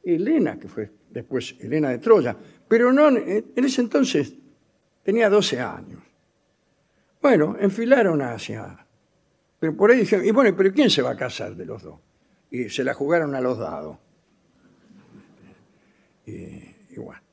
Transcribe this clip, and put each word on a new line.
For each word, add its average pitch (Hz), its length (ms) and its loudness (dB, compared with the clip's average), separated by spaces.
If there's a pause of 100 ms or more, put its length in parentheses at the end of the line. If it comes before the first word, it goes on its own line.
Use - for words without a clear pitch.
Helena, 180 560 0
que 95 120 -18
fue 107 200 -10 (200)
después - 500 -8
Helena 143 300 -2
de 123 80 -4
Troya, 143 400 4 (320)
pero 240 240 4
no, 294 160 6
en, 214 440 -2
en 254 120 0
ese 262 160 0
entonces 233 520 0 (720)
tenía 214 260 2
doce 190 300 0
años. - 420 -12 (1200)
Bueno, 202 380 2
enfilaron 202 640 2
hacia, 110 640 -10 (760)
pero 160 160 -4
por 208 160 4
ahí 262 60 6
dijeron, 208 280 0
y 214 60 2
bueno, 220 240 4
¿pero 190 160 2
quién 240 180 4
se - 120 0
va 127 100 -2
a 101 60 -8
casar 113 360 -8
de 160 120 -14
los 107 180 -14
dos? 78 160 -20 (500)
Y 123 200 -8
se 127 160 -4
la 131 80 -4
jugaron 147 420 -2
a 131 60 -4
los 127 160 -2
dados. 78 400 -10 (2250)
Y, - 60 -18
y - 680 -20
bueno - 240 -18 (120)